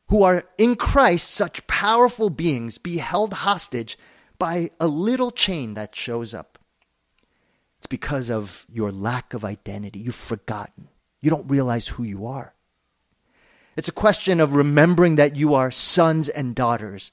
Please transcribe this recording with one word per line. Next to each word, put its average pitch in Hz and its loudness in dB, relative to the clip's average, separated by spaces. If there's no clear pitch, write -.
who 202 4
are 180 4
in 233 4
Christ 220 2
such - -4
powerful 226 2
beings, 127 -2
be 175 -8
held 190 -2
hostage 156 -4
by 170 -2
a 175 2
little 226 0
chain 160 -6
that 104 -12
shows 117 -8
up? 87 -14
It's - -16
because 127 -6
of 107 -6
your 107 -4
lack 113 -6
of 113 -8
identity. 101 -10
You've 120 -8
forgotten. - -10
You 147 2
don't 151 -2
realize 127 0
who - -8
you 101 -6
are. 131 -12
It's 156 -6
a 170 -4
question 190 2
of 151 4
remembering 156 6
that 147 4
you 147 2
are 131 2
sons 160 4
and 131 -6
daughters 107 -4